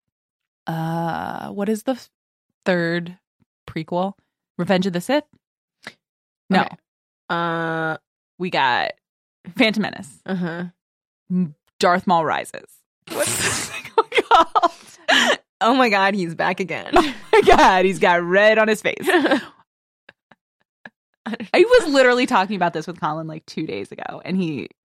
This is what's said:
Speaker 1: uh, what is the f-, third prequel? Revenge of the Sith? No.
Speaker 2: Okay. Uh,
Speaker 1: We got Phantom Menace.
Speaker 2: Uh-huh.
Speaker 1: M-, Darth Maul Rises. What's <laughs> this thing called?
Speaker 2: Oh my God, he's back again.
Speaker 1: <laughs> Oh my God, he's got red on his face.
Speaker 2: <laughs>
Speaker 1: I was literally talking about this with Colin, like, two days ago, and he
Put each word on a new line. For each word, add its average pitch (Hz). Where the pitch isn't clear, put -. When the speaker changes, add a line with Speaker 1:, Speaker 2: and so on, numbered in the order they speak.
Speaker 1:
uh, 165
what 202
is 220
the 262
f-, -
third 175
prequel? 180
Revenge 180
of 190
the 175
Sith? 294
No. 185
Speaker 2:
Okay. -
Uh, 165
Speaker 1:
We 180
got 123
Phantom 220
Menace. -
Speaker 2:
Uh-huh. 175
Speaker 1:
M-, 180
Darth 185
Maul 170
Rises. 73
What's -
<laughs> -
this -
thing -
called? -
Speaker 2:
Oh 226
my 262
God, 196
he's 170
back 165
again. 135
Speaker 1:
<laughs> 330
Oh -
my -
God, 190
he's 185
got 175
red 202
on 220
his 214
face. -
Speaker 2:
<laughs> 311
Speaker 1:
I -
was 440
literally 254
talking 202
about 175
this 156
with 170
Colin, 160
like, 156
two 160
days -
ago, -
and 190
he 156